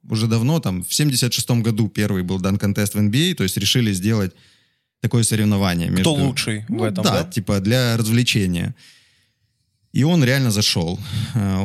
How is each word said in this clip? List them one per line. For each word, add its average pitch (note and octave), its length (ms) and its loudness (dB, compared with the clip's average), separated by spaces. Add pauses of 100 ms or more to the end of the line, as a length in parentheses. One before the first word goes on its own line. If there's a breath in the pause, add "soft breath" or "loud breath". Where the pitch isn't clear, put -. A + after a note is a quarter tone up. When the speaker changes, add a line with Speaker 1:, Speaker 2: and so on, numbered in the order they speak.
Speaker 1:
Уже A2+ 180 0
давно, A#2 340 2
там, F#2 240 -4
в - 80 -6
семьдесят B2+ 400 0
шестом A#2+ 300 0
году A2 260 0
первый G2+ 340 -2
был F#2 160 -2
дан-контест G2+ 560 0
в - 20 0
Н G#2 140 2
Б E3 200 2
А, D#3+ 40 -2
то G2 80 -2
есть F#2+ 140 -2
решили G#2+ 360 2
сделать G2 380 0 (680 soft breath)
такое A#2 220 2
соревнование G2 680 2
Speaker 2:
Кто F#2 80 0
Speaker 1:
между E3 160 2
Speaker 2:
лучший B2 560 -2
в - 20 -4
Speaker 1:
Ну A2 140 -2
Speaker 2:
этом, F#2 180 -2
Speaker 1:
да, F#2+ 200 2
Speaker 2:
да? E2+ 60 -8
Speaker 1:
типа G2+ 300 -2
для A#2 380 0
развлечения. G#2+ 760 0 (1200 soft breath)
И B2 100 2
он E3 200 4
реально B2+ 280 2
зашел. F#2+ 480 -2 (340 loud breath)
Э, G2 320 0